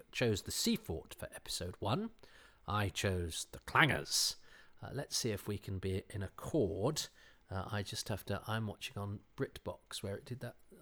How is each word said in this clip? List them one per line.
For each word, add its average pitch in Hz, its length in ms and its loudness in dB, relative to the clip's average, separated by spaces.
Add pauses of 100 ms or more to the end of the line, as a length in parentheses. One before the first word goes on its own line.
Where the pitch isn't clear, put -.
(120)
chose 113 320 4
the - 80 -6
Sea - 240 4
Fort - 420 -6
for - 180 -8
episode - 440 -4
one. 185 320 2 (580)
I 104 200 2
chose 90 640 0
the - 60 -10
Clangers. - 760 4 (480)
Uh, - 100 -8
let's - 240 -4
see 117 140 2
if - 160 -2
we 104 100 0
can 98 220 -4
be 95 300 0
in 95 120 -4
accord. 104 840 2 (420)
Uh, 95 220 -2
I 104 100 0
just - 280 -4
have 98 160 -2
to, 101 200 -2
I'm 110 220 0
watching - 300 -6
on 101 220 -4 (180)
BritBox - 680 -6
where 98 120 -2
it - 100 -10
did 123 160 -8
that 120 140 -8 (260)